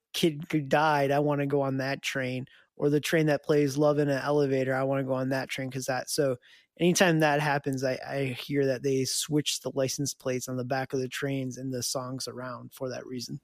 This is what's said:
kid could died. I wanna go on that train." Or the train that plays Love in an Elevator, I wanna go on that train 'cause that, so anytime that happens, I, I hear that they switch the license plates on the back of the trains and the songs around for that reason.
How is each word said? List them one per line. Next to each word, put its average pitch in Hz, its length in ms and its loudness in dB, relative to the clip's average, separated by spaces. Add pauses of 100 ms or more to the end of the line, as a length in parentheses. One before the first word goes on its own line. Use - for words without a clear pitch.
(140)
kid 156 360 0
could 147 200 -2
died. 147 420 4
I 143 80 4
wanna 143 280 0
go 143 160 2
on 135 160 0
that 135 240 -4
train." 127 420 -4 (320)
Or 147 140 0
the 151 100 4
train 160 260 2
that 143 180 2
plays 147 320 4
Love 147 220 4
in 147 100 2
an 135 140 0
Elevator, 135 520 2
I 131 80 0
wanna 135 220 0
go 131 100 -2
on 131 140 -2
that 131 200 -2
train 131 220 -6
'cause 127 160 -8
that, 127 220 -4
so 135 280 0 (420)
anytime 170 420 6
that 147 200 4
happens, 143 420 0
I, 131 240 -2
I 139 200 -2
hear 139 400 0
that 131 160 0
they 135 220 2
switch - 560 -2
the 131 140 -6
license 135 400 -2
plates 127 340 -4
on 127 80 -4
the 123 80 -4
back 131 280 -2
of 139 80 0
the 127 80 -4
trains 135 480 -4
and 131 160 -6
the 120 100 -4
songs 127 460 -6
around 120 440 -12
for 131 160 -6
that 123 160 -8
reason. 127 380 -8